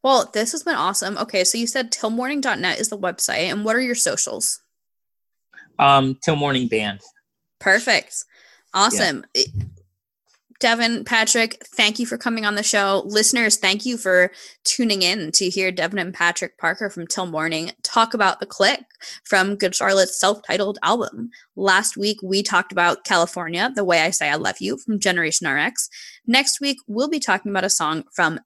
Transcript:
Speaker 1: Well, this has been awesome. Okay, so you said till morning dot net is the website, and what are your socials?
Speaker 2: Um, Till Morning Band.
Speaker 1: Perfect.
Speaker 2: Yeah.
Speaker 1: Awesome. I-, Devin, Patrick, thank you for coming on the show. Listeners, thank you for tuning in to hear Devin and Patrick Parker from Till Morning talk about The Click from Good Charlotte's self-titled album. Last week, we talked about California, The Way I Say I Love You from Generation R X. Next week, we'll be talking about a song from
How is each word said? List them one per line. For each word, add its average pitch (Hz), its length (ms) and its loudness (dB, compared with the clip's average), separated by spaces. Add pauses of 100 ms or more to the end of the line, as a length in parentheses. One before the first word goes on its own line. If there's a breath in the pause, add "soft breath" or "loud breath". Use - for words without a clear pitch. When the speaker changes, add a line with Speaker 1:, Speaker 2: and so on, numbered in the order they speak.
Speaker 1:
Well, 262 280 4
this 220 200 -2
has 320 100 -8
been 330 140 -2
awesome. 190 400 -2
Okay, 202 280 0
so 226 120 0
you 233 100 -2
said 240 240 -4
till 220 200 -2
morning 262 320 -4
dot 240 180 0
net 180 180 -2
is 220 120 -2
the 208 80 -8
website, 180 520 -2
and 208 140 -4
what 220 100 0
are 247 60 2
your 247 160 -2
socials? - 640 -2 (1160 loud breath)
Speaker 2:
Um, 139 440 6
Till 156 140 0
Morning 135 320 0
Band. 104 320 -4 (580)
Speaker 1:
Perfect. - 640 0 (500 soft breath)
Speaker 2:
Yeah. - 80 2
Speaker 1:
Awesome. 185 420 0 (100)
I-, 127 120 0 (1120)
Devin, 233 440 2
Patrick, 226 680 0
thank 214 240 2
you 247 60 -2
for 233 140 -6
coming 226 260 -4
on 208 100 0
the 208 80 -2
show. 196 440 2
Listeners, 214 500 2
thank 202 300 0
you 247 100 -4
for 185 340 4 (320 loud breath)
tuning 214 400 0
in 175 300 0
to 185 160 2
hear 185 240 -2
Devin 185 260 -2
and 175 160 -6
Patrick 170 440 -2
Parker 190 320 -2
from 165 160 -10
Till 185 200 -4
Morning 160 460 -4 (100)
talk 226 300 2
about 202 280 2
The - 60 -6
Click - 380 2 (400 loud breath)
from 196 320 2
Good 190 180 0
Charlotte's 196 460 2
self-titled 202 640 0
album. 233 480 -2 (260 soft breath)
Last 190 400 2
week, 208 260 -2
we 196 200 0
talked 185 300 0
about 175 320 2
California, 175 680 0
The 202 100 -2
Way 170 180 4
I 170 80 2
Say 151 180 -2
I 147 80 0
Love 175 240 -4
You 160 160 -4
from 208 240 -4
Generation 170 460 0
R 139 120 0
X. 214 300 -2 (380 loud breath)
Next 262 340 0
week, 277 160 -2 (100)
we'll 240 220 -2
be 311 120 -2
talking 202 300 -2
about 190 140 0
a 202 60 -2
song 156 420 -2
from 160 340 0